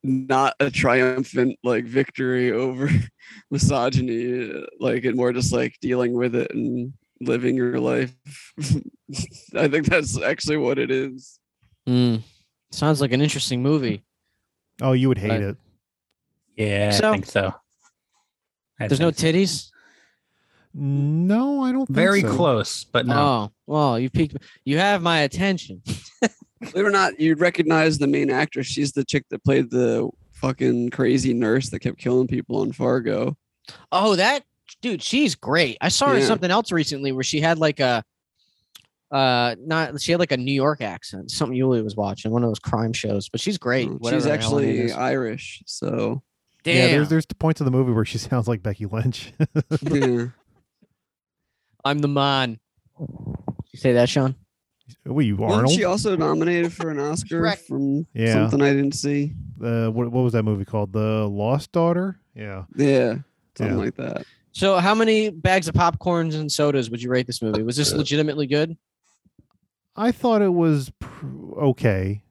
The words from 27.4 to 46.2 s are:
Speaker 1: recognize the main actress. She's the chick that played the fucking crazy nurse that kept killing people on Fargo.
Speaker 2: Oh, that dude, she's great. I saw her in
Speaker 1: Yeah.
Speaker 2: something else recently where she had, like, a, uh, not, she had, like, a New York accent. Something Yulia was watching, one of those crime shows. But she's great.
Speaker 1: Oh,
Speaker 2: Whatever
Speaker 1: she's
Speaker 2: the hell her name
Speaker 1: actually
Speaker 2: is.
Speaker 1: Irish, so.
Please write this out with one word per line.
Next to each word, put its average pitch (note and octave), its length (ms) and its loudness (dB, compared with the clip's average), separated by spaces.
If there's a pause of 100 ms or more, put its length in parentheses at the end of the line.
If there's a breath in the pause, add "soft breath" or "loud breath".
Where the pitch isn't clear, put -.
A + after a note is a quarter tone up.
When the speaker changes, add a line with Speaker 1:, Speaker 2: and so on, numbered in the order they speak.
Speaker 1:
recognize D#3+ 580 4
the C#3+ 80 0
main C#3+ 240 2
actress. C3 360 -2
She's C#3+ 260 -2
the C#3 120 -2
chick C#3 260 -2
that - 140 -8
played C3+ 260 2
the A#2 400 0 (220)
fucking B2 580 -2
crazy B2+ 420 0
nurse A#2 380 0
that - 100 -8
kept - 180 -6
killing B2+ 300 0
people A#2+ 320 -4
on G2+ 120 -4
Fargo. B2 640 -2 (540 loud breath)
Speaker 2:
Oh, G3 260 2
that B3 280 2 (380)
dude, A#3 200 -4
she's B3 320 0
great. C#3+ 460 0
I - 80 0
saw - 200 2
her B3+ 60 4
in - 60 4
Speaker 1:
Yeah. C3+ 60 2
Speaker 2:
something F3+ 240 0
else G#3+ 200 0
recently C#3 420 -2
where C3 120 -2
she D3+ 160 -2
had, E3 180 2
like, D#3 220 0
a, B2 240 2 (1080)
uh, B2 480 2
not, D3 420 -2
she E3 120 -2
had, F3 80 2
like, D#3+ 120 2
a C3 40 0
New B2+ 160 -2
York C#3 300 0
accent. F#2+ 480 -10
Something B2+ 260 -2
Yulia B2+ 260 2
was G#2+ 140 -6
watching, G2+ 340 -4
one A#2+ 140 2
of A#2 60 0
those G#2 80 -4
crime A2+ 340 -2
shows. G#2 360 -4
But A#2 120 -8
she's G3+ 180 -4
great. B2 300 -2
Speaker 1:
Oh, - 60 -8
Speaker 2:
Whatever - 260 -2
Speaker 1:
she's C3+ 40 -2
Speaker 2:
the D3 120 0
hell C#3+ 220 0
her - 20 2
name C3+ 100 0
Speaker 1:
actually B2 160 -2
Speaker 2:
is. A#2 60 -2
Speaker 1:
Irish, B2+ 720 -4
so. A2+ 560 -4 (420)